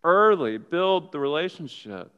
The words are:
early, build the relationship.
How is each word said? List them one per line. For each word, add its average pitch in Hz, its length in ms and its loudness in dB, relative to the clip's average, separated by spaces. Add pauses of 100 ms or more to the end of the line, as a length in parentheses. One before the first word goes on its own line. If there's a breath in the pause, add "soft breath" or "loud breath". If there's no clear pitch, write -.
early, 175 540 4
build 180 520 -2
the 151 80 -10
relationship. 143 1000 -6